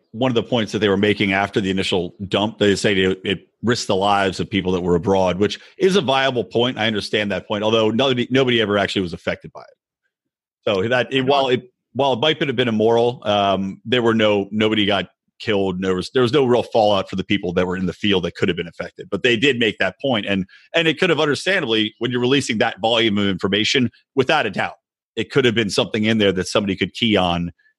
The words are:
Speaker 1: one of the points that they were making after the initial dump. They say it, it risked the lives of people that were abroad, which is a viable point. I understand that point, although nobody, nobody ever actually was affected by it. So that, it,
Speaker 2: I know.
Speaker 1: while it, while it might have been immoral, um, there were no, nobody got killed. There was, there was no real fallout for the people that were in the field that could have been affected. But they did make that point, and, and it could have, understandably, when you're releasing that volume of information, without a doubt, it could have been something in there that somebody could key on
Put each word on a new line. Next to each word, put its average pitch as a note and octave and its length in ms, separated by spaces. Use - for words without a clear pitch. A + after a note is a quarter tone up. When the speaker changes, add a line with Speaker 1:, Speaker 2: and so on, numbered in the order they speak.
Speaker 1:
one B2+ 200
of A#2 40
the A2 80
points A2+ 300
that G#2+ 60
they G#2+ 100
were F#2+ 80
making G2+ 360
after G2 260
the F#2+ 120
initial F#2 420
dump. G#2+ 320
They G#2 160
say G#2+ 180
it, F#2+ 320
it F#2+ 220
risked A#2 240
the G#2 80
lives G2 440
of E2+ 100
people F#2 240
that F2+ 80
were F2 140
abroad, F#2 440
which G2+ 200
is F#3 180
a G3+ 60
viable C3+ 440
point. A#2+ 320
I G#2+ 100
understand G#2 440
that F2+ 160
point, G#2 160
although A2 260
nobody, B2 400
nobody B2 320
ever G#2 160
actually G2 240
was F2 120
affected - 380
by - 100
it. - 140
So G#2 220
that, A#2+ 240
it, C3+ 60
Speaker 2:
I - 40
know. C3 100
Speaker 1:
while C#3 180
it, B2+ 140
while C3 200
it A2+ 60
might D#3 220
have C#3 140
been B2 120
immoral, A#2 580
um, G2 600
there A#2+ 160
were A#2 120
no, G#2 380
nobody G#2+ 340
got F#2+ 240
killed. F#2+ 420
There F#2+ 140
was, F2+ 180
there C3 80
was A#2+ 100
no C#3 140
real A#2+ 180
fallout G#2 460
for - 60
the F#2 80
people G2 300
that F2+ 140
were F2+ 80
in F#2 120
the E2+ 60
field F#2+ 300
that F2 120
could - 140
have E2+ 60
been E2+ 120
affected. - 420
But F#2+ 140
they A#2+ 120
did B2 240
make A2 200
that F#2+ 220
point, A#2 260
and, G2 180
and E3 120
it D#3 120
could F#3 100
have, D3 100
understandably, C#3 800
when B2 140
you're B2 100
releasing B2+ 380
that A2+ 200
volume A2+ 380
of G2+ 100
information, G2+ 600
without C3+ 300
a G#2 60
doubt, F#2 240
it A2 160
could C#3 140
have A2+ 100
been A2 160
something G#2+ 340
in A2+ 140
there G2+ 120
that F#2 160
somebody G2+ 280
could G2 180
key A2+ 240
on F2 340